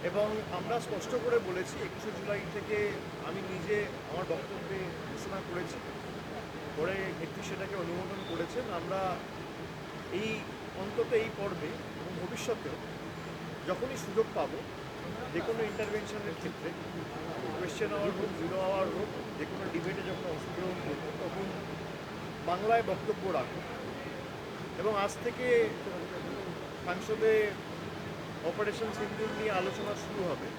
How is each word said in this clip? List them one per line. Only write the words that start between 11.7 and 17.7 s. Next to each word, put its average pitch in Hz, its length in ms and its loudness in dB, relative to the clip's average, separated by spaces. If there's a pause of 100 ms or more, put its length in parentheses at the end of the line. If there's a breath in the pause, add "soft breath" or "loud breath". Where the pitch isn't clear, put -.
এবং - 140 -4 (100)
ভবিষ্যতেও 208 560 0 (920)
যখনই 226 300 0
সুযোগ 214 280 4 (100)
পাব, 143 160 2 (840)
যে 170 140 2
কোনো 226 160 2
ইন্টারভেনশনের 208 720 0
ক্ষেত্রে, - 320 -4 (920)
কোয়েশ্চেন 202 340 2